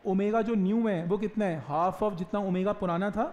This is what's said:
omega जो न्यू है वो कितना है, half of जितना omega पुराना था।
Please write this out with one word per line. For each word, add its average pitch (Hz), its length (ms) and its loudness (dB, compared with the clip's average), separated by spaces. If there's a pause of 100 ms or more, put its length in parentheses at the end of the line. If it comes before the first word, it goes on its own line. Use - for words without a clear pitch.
omega 208 360 2
जो 226 120 0
न्यू 220 340 2
है 170 180 0
वो 202 120 0
कितना 214 260 -2
है, 160 220 -2
half 170 360 0
of 208 160 0
जितना 196 220 -4
omega 190 340 0
पुराना 185 360 -2
था। 208 220 0